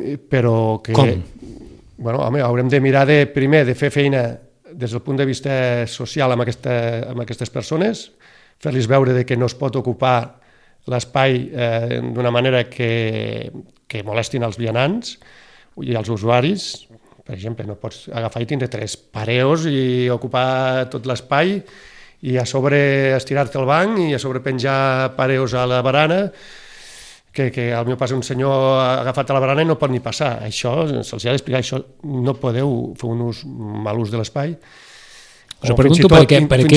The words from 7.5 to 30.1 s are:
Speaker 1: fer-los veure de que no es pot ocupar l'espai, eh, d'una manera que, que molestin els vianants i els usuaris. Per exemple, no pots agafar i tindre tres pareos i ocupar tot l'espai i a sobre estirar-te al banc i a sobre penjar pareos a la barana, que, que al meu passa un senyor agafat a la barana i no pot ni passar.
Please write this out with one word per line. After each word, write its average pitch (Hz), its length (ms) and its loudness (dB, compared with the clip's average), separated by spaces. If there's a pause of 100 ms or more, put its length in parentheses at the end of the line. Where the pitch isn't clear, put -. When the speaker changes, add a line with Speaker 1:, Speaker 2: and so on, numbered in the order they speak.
Speaker 1:
fer-los 127 280 -2
veure 131 280 4
de 123 100 2
que 123 120 -2
no 123 100 2
es - 80 -6
pot 139 240 -4
ocupar 123 560 -2 (520)
l'espai, 127 520 0 (120)
eh, 120 500 -2 (120)
d'una 123 180 0
manera 123 380 2
que, 113 800 -4 (380)
que 107 160 -10
molestin 113 400 -6
els 110 160 -6
vianants 127 560 -4 (680)
i 127 140 -4
els 107 160 -4
usuaris. 123 560 0 (580)
Per - 100 -12
exemple, 110 320 -10
no 104 80 -10
pots - 380 -14
agafar 117 300 -6
i 110 40 -4
tindre 131 240 -4
tres 107 240 -8
pareos 127 720 0
i 127 460 0
ocupar 131 800 0
tot 127 180 -8
l'espai 151 480 0 (640)
i 127 160 -2
a 123 100 0
sobre 139 720 2
estirar-te 135 420 -2
al 131 80 0
banc 185 320 2
i 160 160 0
a 123 40 -2
sobre 131 200 -4
penjar 131 800 0
pareos 131 360 2
a 127 140 0
la 123 160 2
barana, 151 380 2 (1120)
que, 131 180 0
que 120 220 -4
al 117 100 -2
meu 123 140 -2
passa 131 180 -2
un 120 80 -2
senyor 135 560 2
agafat 127 480 0
a 139 60 2
la 131 80 2
barana 139 180 2
i 165 60 2
no 160 100 2
pot 135 160 0
ni 123 80 0
passar. 120 400 -2